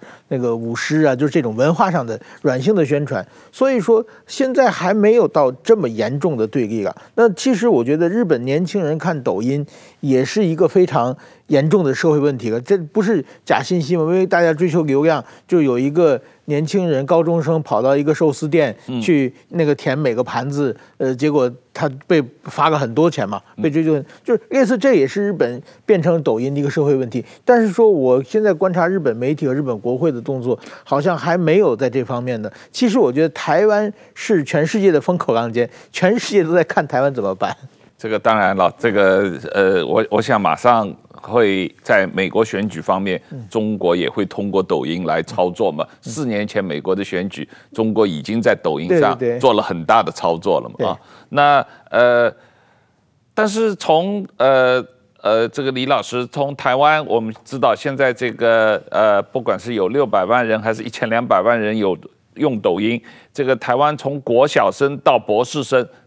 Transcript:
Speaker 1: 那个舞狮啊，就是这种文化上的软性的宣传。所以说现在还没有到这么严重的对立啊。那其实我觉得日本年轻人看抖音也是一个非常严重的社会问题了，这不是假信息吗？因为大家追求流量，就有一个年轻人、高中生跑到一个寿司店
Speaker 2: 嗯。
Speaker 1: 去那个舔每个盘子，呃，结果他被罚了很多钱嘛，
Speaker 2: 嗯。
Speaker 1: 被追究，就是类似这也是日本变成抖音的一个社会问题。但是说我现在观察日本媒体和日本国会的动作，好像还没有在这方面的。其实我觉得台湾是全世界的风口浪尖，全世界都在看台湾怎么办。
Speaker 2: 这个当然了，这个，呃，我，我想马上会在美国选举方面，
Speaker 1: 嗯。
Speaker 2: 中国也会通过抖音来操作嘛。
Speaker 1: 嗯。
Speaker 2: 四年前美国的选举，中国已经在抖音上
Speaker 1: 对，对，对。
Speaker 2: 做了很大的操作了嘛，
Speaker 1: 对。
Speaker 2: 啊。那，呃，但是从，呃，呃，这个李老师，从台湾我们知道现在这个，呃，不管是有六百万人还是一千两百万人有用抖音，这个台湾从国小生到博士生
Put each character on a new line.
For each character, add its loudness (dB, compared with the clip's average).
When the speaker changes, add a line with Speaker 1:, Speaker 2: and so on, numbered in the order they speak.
Speaker 1:
那 -4
个 -2
舞 -6
狮 -2
啊， 4
就 0
是 -2
这 0
种 -4
文 2
化 2
上 -2
的 -8
软 0
性 0
的 2
宣 0
传。 -6
所 0
以 0
说 2
现 -2
在 4
还 -2
没 4
有 4
到 2
这 2
么 0
严 -4
重 -2
的 0
对 -2
立 -4
啊。 -6
那 6
其 0
实 0
我 4
觉 0
得 2
日 0
本 0
年 0
轻 -4
人 -2
看 -4
抖 -2
音 -2
也 2
是 -2
一 0
个 2
非 2
常 -2
严 2
重 2
的 0
社 0
会 2
问 0
题 -6
了， -2
这 0
不 -2
是 0
假 0
信 -2
息 -2
吗？ 0
因 0
为 2
大 2
家 4
追 0
求 0
流 2
量， 2
就 2
有 2
一 0
个 2
年 -2
轻 0
人、 0
高 2
中 0
生 -2
跑 -2
到 2
一 2
个 0
寿 2
司 -6
店 0
Speaker 2:
嗯。 -6
Speaker 1:
去 0
那 -2
个 2
舔 -4
每 0
个 0
盘 -6
子， -2
呃， -2
结 0
果 2
他 -4
被 4
罚 0
了 2
很 -2
多 4
钱 -4
嘛， -6
Speaker 2:
嗯。 -8
Speaker 1:
被 0
追 0
究， 0
就 0
是 2
类 2
似 0
这 4
也 4
是 -4
日 -2
本 -2
变 4
成 2
抖 0
音 -2
的 -2
一 0
个 -2
社 0
会 2
问 -2
题。 -6
但 4
是 2
说 4
我 4
现 -2
在 4
观 0
察 2
日 -2
本 -2
媒 -2
体 -4
和 0
日 -2
本 -4
国 -4
会 0
的 -6
动 -6
作， -2
好 0
像 0
还 -2
没 2
有 2
在 -2
这 -2
方 -6
面 -6
的。 -10
其 0
实 2
我 4
觉 2
得 2
台 0
湾 0
是 0
全 0
世 -2
界 4
的 4
风 0
口 -2
浪 -2
尖， 0
全 0
世 -8
界 4
都 -2
在 4
看 -2
台 0
湾 0
怎 -4
么 -2
办。 -6
Speaker 2:
这 -8
个 0
当 2
然 2
了， 2
这 0
个， 4
呃， 2
我， 0
我 2
想 0
马 0
上 2
会 -2
在 2
美 -4
国 0
选 -4
举 -10
方 -2
面， -4
Speaker 1:
嗯。 -14
Speaker 2:
中 -4
国 0
也 -2
会 -4
通 -8
过 0
抖 -4
音 -6
来 -2
操 -4
作 -4
嘛。 -6
Speaker 1:
嗯。 -16
Speaker 2:
四 -8
年 -4
前 -4
美 -8
国 -4
的 -4
选 -6
举， -12
中 -2
国 2
已 -4
经 -6
在 2
抖 -4
音 -8
上 0
Speaker 1:
对， -4
对， -2
对。 -10
Speaker 2:
做 4
了 2
很 -6
大 4
的 -6
操 -2
作 -2
了 -10
嘛， -20
Speaker 1:
对。 -4
Speaker 2:
啊。 -6
那， 4
呃， 4
但 0
是 -2
从， -2
呃， 2
呃， 0
这 -8
个 -4
李 -6
老 0
师， -6
从 -6
台 0
湾 2
我 0
们 -6
知 -10
道 2
现 -6
在 2
这 -6
个， 2
呃， 2
不 -6
管 -2
是 -10
有 0
六 0
百 0
万 2
人 0
还 -2
是 -10
一 -10
千 -6
两 -2
百 2
万 2
人 -2
有 0
用 -2
抖 0
音， -2
这 -4
个 0
台 -2
湾 2
从 -6
国 2
小 2
生 -2
到 4
博 0
士 -6
生 0